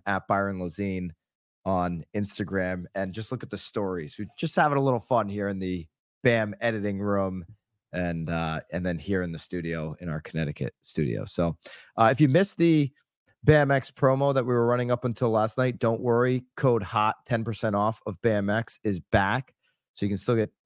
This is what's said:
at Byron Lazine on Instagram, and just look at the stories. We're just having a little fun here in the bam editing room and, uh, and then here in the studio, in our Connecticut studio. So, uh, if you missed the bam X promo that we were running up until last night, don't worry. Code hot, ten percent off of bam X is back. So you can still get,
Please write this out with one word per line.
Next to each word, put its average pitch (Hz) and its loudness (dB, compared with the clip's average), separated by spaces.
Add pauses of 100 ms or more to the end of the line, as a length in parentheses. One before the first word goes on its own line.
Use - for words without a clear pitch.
at 98 -2
Byron 98 0
Lazine 92 -4 (560)
on 90 -2 (100)
Instagram, 92 -4
and 95 -4
just 110 -10
look 127 -6
at - -12
the 104 -8
stories. 92 -6
We're 104 -8 (100)
just - -4
having 151 4
a 139 2
little 131 2
fun 110 0
here 101 -4
in 98 -4
the 92 -4 (360)
bam 110 2
editing 104 -2
room 98 -2 (480)
and, 82 -4
uh, 82 -2 (100)
and 87 -4
then 87 -2
here 92 -2
in 85 -6
the 82 -8
studio, 82 -6
in 87 -10
our 78 -4
Connecticut 73 -4
studio. 58 -4
So, 85 -2 (400)
uh, 113 6
if 120 2
you 147 8
missed 180 2
the 156 4 (540)
bam 147 6
X 135 0
promo 139 4
that 127 2
we 123 0
were 120 4
running 120 2
up 120 0
until 117 0
last 110 2
night, 127 0
don't 113 2
worry. 123 2 (100)
Code 120 2
hot, 107 0
ten 113 -2
percent 107 -2
off 104 0
of 98 -8
bam 104 2
X 110 -2
is 98 -2
back. 107 0 (420)
So - -4
you 98 -2
can 101 -2
still 117 0
get, 107 0 (160)